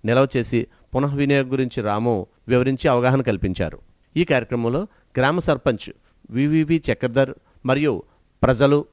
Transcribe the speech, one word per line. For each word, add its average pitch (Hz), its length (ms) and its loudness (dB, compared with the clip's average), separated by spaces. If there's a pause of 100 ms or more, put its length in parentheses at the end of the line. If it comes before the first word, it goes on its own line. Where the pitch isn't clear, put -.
నిలవ 131 260 4
చేసి 120 260 0 (340)
పునఃవినియోగం 139 600 0
గురించి 127 340 -4
రాము 110 260 0 (380)
వివరించి 131 420 0
అవగాహన 127 260 2 (100)
కల్పించారు. 92 480 -4 (360)
ఈ 175 180 2
కార్యక్రమంలో 123 500 -2 (360)
గ్రామ 147 200 2 (100)
సర్పంచ్ 127 400 -2 (480)
వివివి 156 420 2 (100)
చక్రధర్ 127 440 0 (380)
మరియు 139 240 2 (500)
ప్రజలు 139 340 4 (140)